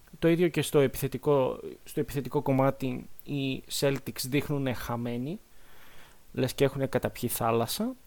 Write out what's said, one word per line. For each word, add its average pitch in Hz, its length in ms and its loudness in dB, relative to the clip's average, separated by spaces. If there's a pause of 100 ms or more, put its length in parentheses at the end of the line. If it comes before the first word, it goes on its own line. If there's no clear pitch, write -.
(180)
το 165 100 4
ίδιο 170 200 4
και 151 140 0
στο - 160 2
επιθετικό, 135 840 2 (240)
στο - 160 -4
επιθετικό 143 420 -2
κομμάτι 135 640 2 (160)
οι 135 380 -4 (180)
Celtics - 480 0
δείχνουνε 139 440 0
χαμένοι, 120 680 -4 (920)
λες 127 220 0
και 143 100 4
έχουνε 135 220 2
καταπιεί 120 420 0
θάλασσα. 117 640 0 (120)